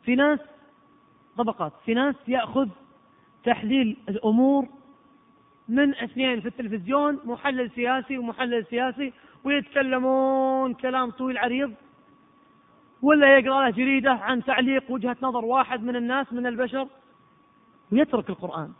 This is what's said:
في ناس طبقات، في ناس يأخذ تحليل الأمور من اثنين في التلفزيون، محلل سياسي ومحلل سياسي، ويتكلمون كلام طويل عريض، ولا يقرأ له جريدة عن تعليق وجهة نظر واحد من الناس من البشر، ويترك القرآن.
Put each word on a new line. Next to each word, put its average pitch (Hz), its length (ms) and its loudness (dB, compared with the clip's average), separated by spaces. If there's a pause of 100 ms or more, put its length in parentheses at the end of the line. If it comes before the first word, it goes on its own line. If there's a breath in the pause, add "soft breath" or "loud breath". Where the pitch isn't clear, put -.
في 240 120 0
ناس 285 240 4 (1000)
طبقات، 208 340 -4 (120)
في 226 100 -2
ناس 269 200 0 (140)
يأخذ 240 400 0 (760 soft breath)
تحليل 233 520 0 (120)
الأمور 247 580 4 (1000)
من 277 260 2
اثنين 247 460 -4
في 202 80 -8
التلفزيون، 254 760 -2
محلل 247 460 -4
سياسي 254 480 -4
ومحلل 240 480 -4
سياسي، 254 460 -4 (320 soft breath)
ويتكلمون 262 1300 0
كلام 254 360 -4
طويل 254 280 -6
عريض، 247 360 -2 (1300)
ولا 277 360 8
يقرأ 269 260 2
له 240 60 4
جريدة 262 420 2
عن 226 320 -2
تعليق 262 460 0
وجهة 247 320 -4
نظر 240 220 -4
واحد 247 380 0
من 247 140 -4
الناس 247 360 -4
من 247 140 -6
البشر، 254 420 -6 (1040)
ويترك 247 380 0
القرآن. 160 500 -10